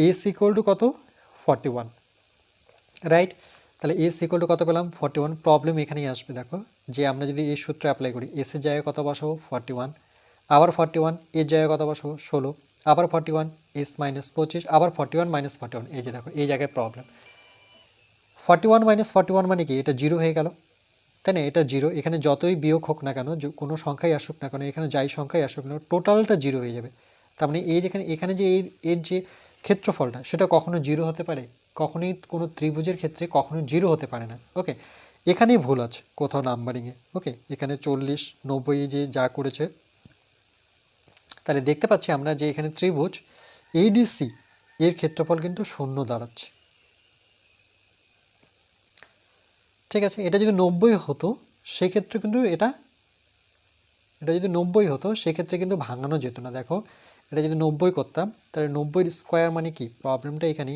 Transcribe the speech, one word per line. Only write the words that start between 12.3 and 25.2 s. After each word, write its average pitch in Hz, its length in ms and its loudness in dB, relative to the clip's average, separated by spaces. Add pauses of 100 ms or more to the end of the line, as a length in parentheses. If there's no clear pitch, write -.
আবার 170 220 6
ফর্টি 160 220 -2
ওয়ান, 156 120 0 (420)
S - 20 -6 (120)
minus 139 240 -4 (100)
পঁচিশ, 160 260 -2 (140)
আবার 170 200 6
ফর্টি 151 220 -2
ওয়ান 175 160 2
মাইনাস 143 260 -4
ফর্টি 120 160 -12
ওয়ান, 117 100 -8 (100)
এই 123 80 -6
যে 123 120 -8
দেখো 117 120 -14 (120)
এই 143 100 2
জায়গায় 139 260 0
প্রবলেম। 120 300 -4 (1400)
ফর্টি 175 240 6
ওয়ান 220 180 8
মাইনাস 214 260 4
ফর্টি 190 200 4
ওয়ান 190 160 4
মানে 175 180 2
কি? 135 140 -2
এটা 147 180 0
জিরো 151 220 2
হয়ে 160 160 2
গেল, 156 100 0 (760)
তাই 190 140 2
না? 165 40 0 (100)
এটা 170 100 2 (120)
জিরো। 135 160 0 (100)
এখানে 160 180 -2 (100)
যতই 170 360 2
বিয়োগ 156 260 2
হোক 156 180 -4
না 135 100 -4
কেন, 131 120 -6 (140)
য-, 147 180 -8
কোনো 147 140 -6 (100)
সংখ্যাই 156 340 0
আসুক - 240 -6
না 143 80 -6
কেন, 139 100 -8 (100)
এখানে 160 240 -6
যাই 139 220 0
সংখ্যাই 151 320 -2